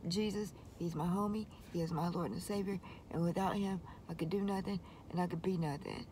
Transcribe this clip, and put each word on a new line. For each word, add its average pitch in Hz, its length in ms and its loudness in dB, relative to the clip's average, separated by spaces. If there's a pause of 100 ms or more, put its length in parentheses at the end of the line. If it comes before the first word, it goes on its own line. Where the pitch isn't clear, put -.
Jesus, 208 460 0 (240)
he's 170 180 0
my 156 120 2
homie. 208 400 2 (260)
He 175 80 2
is 165 100 2
my 170 180 2
Lord 170 220 0
and - 100 -2
Savior. 202 380 0 (300)
And 165 140 2
without 175 320 4
him, 196 260 2 (260)
I 170 60 -8
could 165 160 0
do 196 120 2
nothing, 196 380 2 (300)
and 170 100 0
I 180 60 4
could 165 160 -2
be 185 160 2
nothing. 147 540 -2